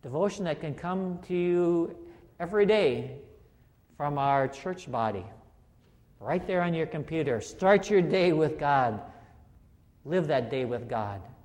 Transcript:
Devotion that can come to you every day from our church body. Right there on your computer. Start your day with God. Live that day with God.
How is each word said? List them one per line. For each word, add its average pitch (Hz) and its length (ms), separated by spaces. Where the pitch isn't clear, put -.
Devotion 185 420
that 151 160
can 147 140
come 185 520
to 180 80
you 175 600
every 202 280
day 131 500
from 143 220
our 139 280
church 180 440
body. 110 340
Right 160 260
there 185 160
on 175 140
your 160 120
computer. 151 540
Start 196 480
your 202 120
day 175 320
with 156 260
God. 131 420
Live 165 200
that 131 220
day 131 140
with 120 240
God. 104 340